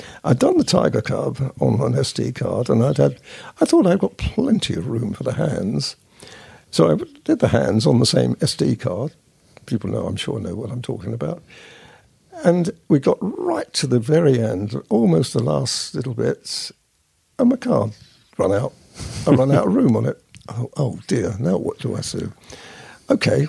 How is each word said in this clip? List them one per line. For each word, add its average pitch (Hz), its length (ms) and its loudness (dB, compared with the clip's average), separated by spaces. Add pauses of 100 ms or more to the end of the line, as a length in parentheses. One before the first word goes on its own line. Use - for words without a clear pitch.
(240)
I'd 143 140 2
done 339 200 4
the - 60 4
Tiger - 360 2
Cub 127 380 -4 (220)
on 120 200 2
an 127 180 0
S 135 140 -2
D - 180 -4
card, 107 380 -4
and 113 160 4
I'd 135 140 0
had, 143 200 2 (420)
I 320 40 2
thought 320 220 4
I'd 185 140 4
got - 180 -4
plenty - 560 0
of 82 120 -4
room 117 280 -2
for - 80 -10
the 123 120 -2
hands. 107 640 -2 (720)
So 165 220 4
I - 40 2 (280)
did - 140 0
the - 100 2
hands 110 380 2
on 127 140 4
the 127 60 4
same 123 360 2
S - 120 0
D 127 220 0
card. 113 360 -6 (520)
People 110 240 -6
know, 104 180 -4
I'm 95 100 -6
sure - 240 -6
know 90 160 -8
what 117 140 -8
I'm 123 120 -8
talking - 320 -8
about. 156 280 -6 (1040)
And 175 260 2 (180)
we 147 100 6
got - 240 2
right - 520 -4
to - 120 -2
the 123 140 2
very 135 420 2
end, 104 320 -4 (160)
almost 185 420 2
the 120 100 0
last 139 520 -2
little 131 200 -6
bits, - 560 -4 (680)
and 240 100 4
my 262 80 2
card 143 360 0 (460)
run 92 140 2
out. 107 200 -2 (540)
I - 40 4
run 135 220 4
out 143 160 4
of 185 60 2
room 254 220 4
on 117 100 0
it. - 140 -4 (280)
Oh, 117 280 -8
oh 127 300 -2
dear, 107 320 -2
now 175 200 0
what - 200 -6
do - 180 -6
I - 40 -6
do? - 320 -8 (800)
Okay, - 380 2